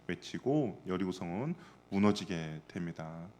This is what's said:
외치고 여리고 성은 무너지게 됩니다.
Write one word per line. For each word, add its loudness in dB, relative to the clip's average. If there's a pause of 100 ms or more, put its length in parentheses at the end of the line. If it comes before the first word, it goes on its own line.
외치고 0
여리고 2
성은 -2 (360)
무너지게 4
됩니다. -8 (120)